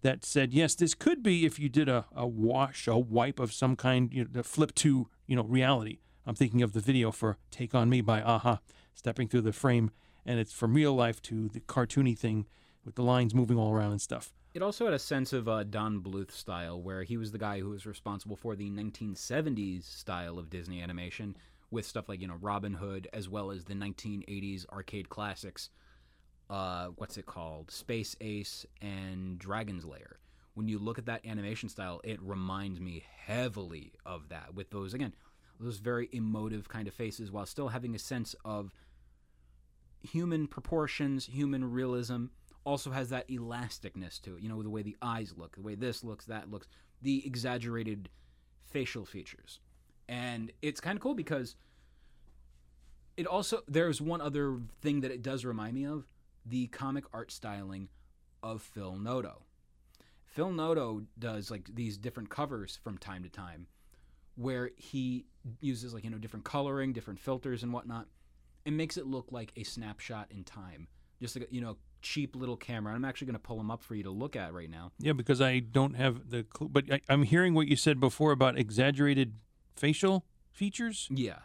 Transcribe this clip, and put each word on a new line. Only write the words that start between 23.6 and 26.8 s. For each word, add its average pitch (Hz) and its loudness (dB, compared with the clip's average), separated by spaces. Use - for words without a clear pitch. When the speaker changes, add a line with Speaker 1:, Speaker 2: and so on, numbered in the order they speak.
Speaker 2:
the 98 -10
nineteen 101 -6
eighties 98 -6
arcade 98 -8
classics, 104 -8
uh, 90 -4